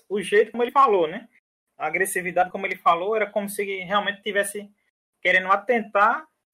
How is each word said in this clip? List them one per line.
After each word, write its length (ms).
o 140
jeito 300
como 100
ele 100
falou, 360
né? 200
A 120
agressividade 640
como 160
ele 80
falou 400
era 160
como 180
se 140
ele 200
realmente 380
tivesse 480
querendo 280
atentar 720